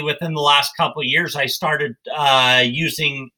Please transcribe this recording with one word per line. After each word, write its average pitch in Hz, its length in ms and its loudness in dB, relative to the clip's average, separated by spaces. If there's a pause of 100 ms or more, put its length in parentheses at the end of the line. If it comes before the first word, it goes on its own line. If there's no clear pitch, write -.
within 156 320 -4
the 156 60 -4
last 143 360 4
couple 151 260 -2
of 127 40 -4
years, 147 300 0
I 139 100 -2
started, 147 480 -4 (180)
uh, 131 540 4
using, 139 720 -4